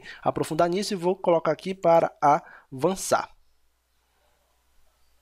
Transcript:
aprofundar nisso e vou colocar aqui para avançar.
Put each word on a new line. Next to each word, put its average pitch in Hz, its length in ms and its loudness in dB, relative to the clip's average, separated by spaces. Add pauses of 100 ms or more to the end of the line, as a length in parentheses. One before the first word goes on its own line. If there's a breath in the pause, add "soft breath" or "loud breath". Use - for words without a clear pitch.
(220 loud breath)
aprofundar 160 480 -2
nisso 196 240 -4
e - 20 -4
vou 180 200 -2
colocar 165 360 0
aqui 185 220 -6
para 165 480 2
avançar. 139 1080 0 (1900)